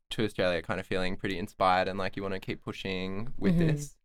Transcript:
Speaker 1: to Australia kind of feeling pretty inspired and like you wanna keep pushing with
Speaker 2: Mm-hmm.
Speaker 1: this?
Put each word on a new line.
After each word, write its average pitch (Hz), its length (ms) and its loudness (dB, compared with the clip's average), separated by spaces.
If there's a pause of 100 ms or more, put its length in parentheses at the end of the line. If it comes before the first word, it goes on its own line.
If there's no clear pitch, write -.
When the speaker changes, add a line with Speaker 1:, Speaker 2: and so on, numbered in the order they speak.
(100)
Speaker 1:
to 117 140 0
Australia 90 380 0
kind 92 180 -4
of - 60 -8
feeling 92 300 0
pretty 95 220 -4
inspired 92 500 4
and 95 100 -4
like 95 180 -4
you 98 60 -4
wanna 95 180 -4
keep - 220 -6
pushing 95 720 -4
with 190 180 4
Speaker 2:
Mm-hmm. 165 120 4
Speaker 1:
this? 147 380 -2